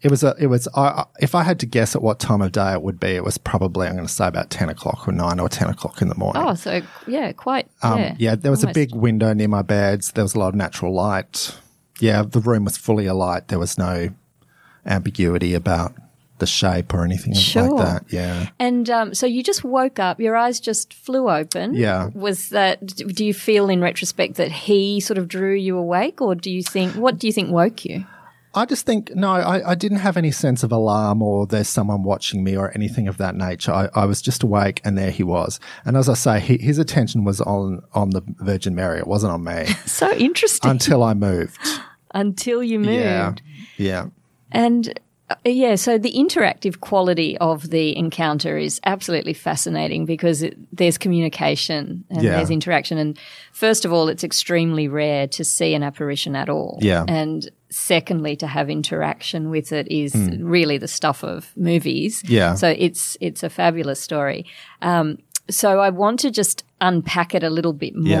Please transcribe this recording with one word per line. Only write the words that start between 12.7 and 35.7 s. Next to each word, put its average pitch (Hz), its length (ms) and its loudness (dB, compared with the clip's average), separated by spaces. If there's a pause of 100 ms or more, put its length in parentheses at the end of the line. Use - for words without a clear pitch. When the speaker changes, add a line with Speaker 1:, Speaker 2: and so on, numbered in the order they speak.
Speaker 1:
fully 107 300 0
alight. 92 400 -2
There 92 140 -2
was 87 180 -4
no 90 300 -2 (760)
ambiguity 90 680 0
about 85 400 0 (440)
the 95 80 -2
shape 90 460 0
or 87 120 2
anything 90 300 -2
Speaker 2:
Sure. 233 360 2
Speaker 1:
like 254 160 2
that. - 260 -2
Yeah. 90 360 -2 (100)
Speaker 2:
And, 247 320 0
um, 226 240 0
so 226 100 -2
you 254 180 0
just 392 200 -2
woke 262 380 0
up, 185 180 0
your 220 180 0
eyes 233 220 2
just - 340 -4
flew 262 380 0
open. 175 440 -2
Speaker 1:
Yeah. 104 380 2
Speaker 2:
Was 196 360 -4
that, 196 360 2
d-, 190 200 -10
do 202 200 -4
you 208 80 2
feel 208 380 4
in 185 100 4
retrospect - 540 -2
that 165 160 0
he 202 500 2
sort 196 180 -2
of 175 100 -2
drew 190 260 -2
you 190 240 0
awake, 175 420 0
or 208 140 2
do 175 160 -6
you 185 140 -2
think, 185 320 -2
what 233 220 0
do 226 100 -2
you 214 40 2
think 208 200 -2
woke 175 320 2
you? 190 200 -6 (520)
Speaker 1:
I 220 100 2
just - 200 -4
think, 220 300 -2
no, 190 160 2
I, 180 380 0
I 180 40 4
didn't 196 240 0
have 190 180 0
any 165 140 2
sense 135 320 0
of 113 80 2
alarm 107 520 4
or 101 220 2
there's 104 220 0
someone 101 380 0
watching 98 400 -2
me 95 120 0
or 98 160 -2
anything 104 360 -2
of 95 80 -4
that 95 180 -2
nature. 92 380 -4
I, 95 240 2
I 107 80 4
was 101 180 0
just - 220 -2
awake 101 400 2
and 101 120 0
there 95 140 0
he 92 140 -2
was. 85 340 -2 (260)